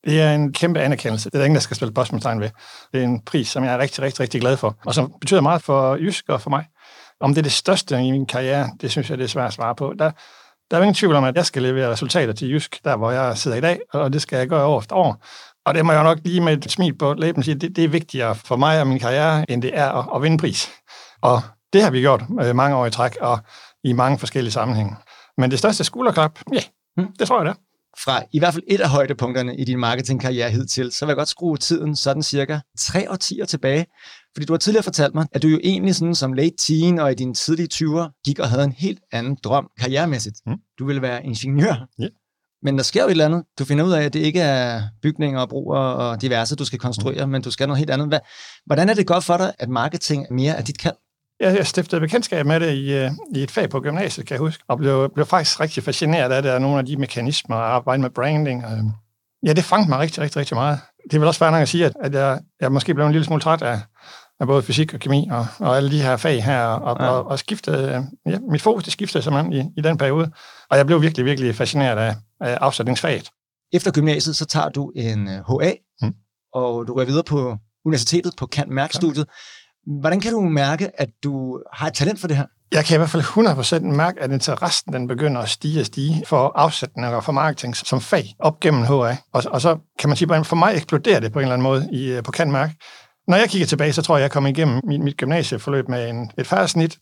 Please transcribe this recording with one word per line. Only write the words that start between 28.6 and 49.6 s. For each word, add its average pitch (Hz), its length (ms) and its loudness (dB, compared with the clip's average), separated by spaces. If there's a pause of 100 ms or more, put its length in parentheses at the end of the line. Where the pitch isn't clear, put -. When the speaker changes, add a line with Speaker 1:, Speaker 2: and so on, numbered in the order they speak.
Speaker 2:
et 202 140 2
af 170 80 2
højdepunkterne 127 680 0
i 135 60 -4
din 127 160 -2
marketingkarriere 123 680 -2
hidtil, 123 420 -2
så - 140 -6
vil 151 60 -2
jeg 135 60 0
godt 151 100 -4
skrue 160 300 -2
tiden 151 380 -2
sådan 139 280 -2
cirka 143 360 -2 (200)
tre - 320 -2
årtier 196 340 -6
tilbage. 147 400 0 (500)
Fordi 147 100 -8
du 160 80 0
har 165 40 2
tidligere 208 260 2
fortalt 147 320 0
mig, 156 160 0
at 135 100 -2
du 156 60 4
jo 156 160 4
egentlig 190 320 2
sådan 170 200 0
som 131 180 -2
late 156 260 0
teen 165 400 2
og 139 120 2
i 123 40 0
dine 127 180 -4
tidlige 165 340 -2
tyver 160 420 -2 (160)
gik 143 140 0
og 117 100 0
havde 127 140 2
en 139 80 0
helt 180 280 -4 (120)
anden 123 320 -4
drøm 139 240 0 (120)
karrieremæssigt. 131 560 -2 (100)
Speaker 1:
Hmm. 117 100 -4 (240)
Speaker 2:
Du 131 60 -8
ville 139 160 -2
være 123 240 -6
ingeniør. 135 600 0 (140)
Speaker 1:
Ja. 185 80 -4 (560)
Speaker 2:
Men 135 140 0
der 135 60 0
sker 208 180 0
jo 269 60 2
et - 40 2
eller 160 140 4
andet. 165 180 0 (160)
Du 139 60 -2
finder 147 200 2
ud 185 60 2
af, 151 120 2
at 143 100 -2
det 156 60 -2
ikke 156 220 2
er 123 400 0 (200)
bygninger 147 400 -2
og 127 80 -4
broer 139 300 -4
og 123 420 -2
diverse, 123 340 0
du 143 100 -6
skal 123 140 -6
konstruere, 123 440 -4
Speaker 1:
Hmm. 139 80 -2
Speaker 2:
men 131 100 -2
du 123 100 -8
skal 139 160 -2
noget 139 120 0
helt 147 100 0
andet. 143 260 0
Hva-, - 500 -10
hvordan 160 240 4
er 226 40 4
det 202 140 2
godt 175 160 2
for 175 140 2
dig, 190 220 0
at 123 100 -4